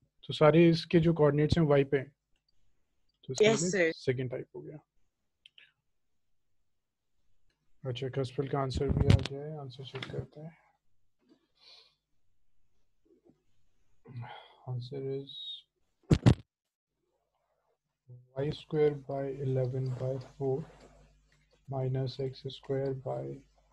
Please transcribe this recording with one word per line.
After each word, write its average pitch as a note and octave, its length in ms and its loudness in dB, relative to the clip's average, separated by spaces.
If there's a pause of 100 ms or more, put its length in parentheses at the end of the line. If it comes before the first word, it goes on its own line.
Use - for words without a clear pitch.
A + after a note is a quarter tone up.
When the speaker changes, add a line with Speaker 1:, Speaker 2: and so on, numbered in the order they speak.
(280)
Speaker 1:
तो C3 60 -8
सारे D#3+ 360 8
इसके E3 300 2
जो E3 140 4
coordinates D3+ 440 4
हैं E3 80 4
वाई C#3+ 180 6
पे C#3 140 0
हैं, C3 120 -6 (1120)
तो C3 100 -10
इसका G#3 120 4
Speaker 2:
यस, A3 120 6
Speaker 1:
मतलब E3+ 140 0
Speaker 2:
सर। E3 200 2
Speaker 1:
सेकंड B2+ 400 -4
type C3 240 -8
हो - 60 -12
गया। D3+ 160 -16 (3000)
अच्छा, B2+ 240 -6
कस्पल C3+ 380 -4
का C#3+ 120 -4
answer C3+ 300 -2
भी C#3+ 240 2
आ - 40 10 (120)
गया C#3 120 -10
है, D3+ 180 -10
Answer C3+ 260 -14
check B2+ 260 -12
करते C3+ 300 -10
हैं। D#3+ 160 -16 (4000)
Answer B2 280 -10 (140)
is C#3 180 -10 (3000)
Y C#3+ 60 -2 (120)
square D3+ 360 2 (140)
by C#3 160 -4 (220)
eleven C3 440 0 (120)
by C3 100 -2 (260)
four C3+ 160 0 (1200)
minus C3 420 -4 (100)
x C3 180 -10 (100)
square C3+ 400 -4 (140)
by C3+ 160 -6 (500)